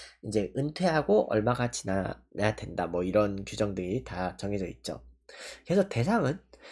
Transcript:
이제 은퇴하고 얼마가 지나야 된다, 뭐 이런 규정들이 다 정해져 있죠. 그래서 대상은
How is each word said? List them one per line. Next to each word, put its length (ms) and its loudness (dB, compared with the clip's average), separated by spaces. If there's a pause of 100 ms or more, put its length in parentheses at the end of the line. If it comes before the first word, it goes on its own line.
(220)
이제 340 0
은퇴하고 760 2
얼마가 380 2
지나야 840 -2
된다, 300 -4
뭐 160 -2
이런 420 2
규정들이 600 -2
다 320 -4
정해져 300 -2
있죠. 360 -10 (640)
그래서 220 2
대상은 520 0 (320)